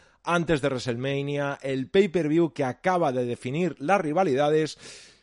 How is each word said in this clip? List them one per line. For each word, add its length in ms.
antes 360
de 80
WrestleMania, 960
el 260
pay-per-view 640
que 120
acaba 480
de 120
definir 540
las 220
rivalidades 760